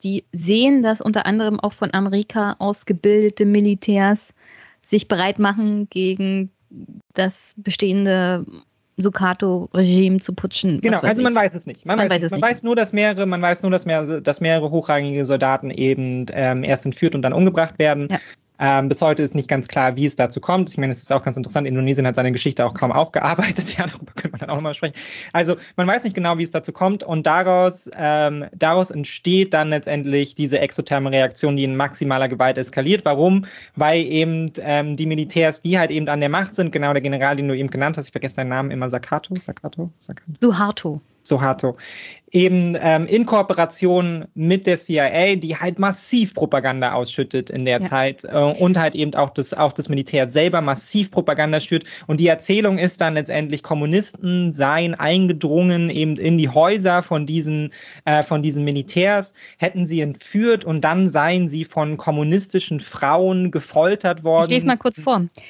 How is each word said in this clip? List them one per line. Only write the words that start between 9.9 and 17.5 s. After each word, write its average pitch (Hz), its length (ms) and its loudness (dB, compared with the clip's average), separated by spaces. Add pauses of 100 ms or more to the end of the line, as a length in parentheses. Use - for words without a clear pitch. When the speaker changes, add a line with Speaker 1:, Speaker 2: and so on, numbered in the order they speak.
Speaker 1:
zu 185 160 -6
putschen, 185 420 -2
was - 60 -4
Speaker 2:
Genau, 220 160 2
Speaker 1:
weiß 156 120 -4
Speaker 2:
also 220 120 0
man 247 100 2
Speaker 1:
ich. 226 60 2
Speaker 2:
weiß 196 160 2
es 175 120 -12
nicht. - 200 -16
Man 190 100 0
Speaker 1:
Man 214 80 2
Speaker 2:
weiß 185 60 2
Speaker 1:
weiß 180 60 2
Speaker 2:
nicht. 170 100 -2
Speaker 1:
es 160 40 -2
Speaker 2:
Man 147 100 -4
Speaker 1:
nicht. 226 100 2
Speaker 2:
weiß 233 120 -4
nur, 233 140 0
dass 214 160 0
mehrere, 208 340 2
man 180 160 -2
weiß 175 200 2
nur, 190 80 0
dass 180 160 2
mehrere, 156 360 -2
dass - 180 0
mehrere 160 300 2
hochrangige 143 540 0
Soldaten 135 460 0
eben, 127 640 -2
ähm, 127 320 -2
erst 139 220 0
entführt 147 280 0
und 135 80 -2
dann 131 100 0
umgebracht 170 460 2